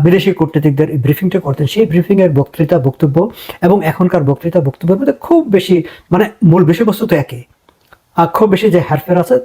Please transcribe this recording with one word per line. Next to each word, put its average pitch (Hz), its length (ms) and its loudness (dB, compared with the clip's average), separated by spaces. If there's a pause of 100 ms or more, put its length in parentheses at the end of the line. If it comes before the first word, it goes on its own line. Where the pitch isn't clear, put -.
বিদেশি 185 340 2
কূটনীতিকদের 151 560 0
এই 139 100 -2
ব্রিফিংটা 180 400 -2
করতেন 143 280 -4
সেই 220 180 2
ব্রিফিংয়ের 180 480 2
বক্তৃতা, 156 380 -2 (100)
বক্তব্য 143 300 0 (480)
এবং 190 120 4 (140)
এখনকার 180 380 0
বক্তৃতা, 165 380 -2
বক্তব্যের 170 320 -2
মধ্যে 277 160 -2 (100)
খুব 330 160 2 (140)
বেশি, 185 200 2 (380)
মানে, 180 120 2 (240)
মূল 180 220 4
বিষয়বস্তু 214 400 -2
তো 170 120 2
একই, 120 200 -12 (760)
আর 170 80 2
খুব 214 260 0
বেশি 202 220 0
যে 175 40 4 (100)
হেরফের 170 340 -2
আছে - 220 0